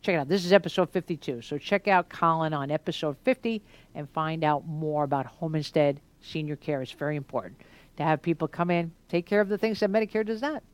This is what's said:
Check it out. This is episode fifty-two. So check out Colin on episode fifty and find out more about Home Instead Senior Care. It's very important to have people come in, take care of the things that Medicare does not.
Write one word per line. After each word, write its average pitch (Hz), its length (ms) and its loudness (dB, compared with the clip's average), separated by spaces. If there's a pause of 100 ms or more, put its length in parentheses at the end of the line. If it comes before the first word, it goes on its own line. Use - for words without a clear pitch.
Check 185 140 2
it - 20 2
out. 135 100 -2
This 185 160 0
is 175 80 2
episode 180 380 4
fifty-two. 151 500 -6
So 147 160 -8
check 196 320 -2
out 185 220 4
Colin 160 420 2
on 139 180 -2
episode 151 540 -2
fifty 226 380 0 (320)
and 147 160 -10
find 160 340 -2
out 151 220 2
more 151 380 -2
about 139 200 0
Home 160 300 -6
Instead 143 480 2 (180)
Senior 151 360 -6
Care. 143 260 -4
It's 123 100 -10
very 151 240 -4
important 127 420 -8 (380)
to - 60 -4
have 156 180 2
people 165 260 -2
come 175 240 -2
in, 170 220 0 (160)
take 175 160 0
care 202 160 2
of 202 80 2
the 208 80 -2
things 220 240 -2
that 208 100 2
Medicare 214 360 0
does 220 160 -4
not. 285 200 -4 (120)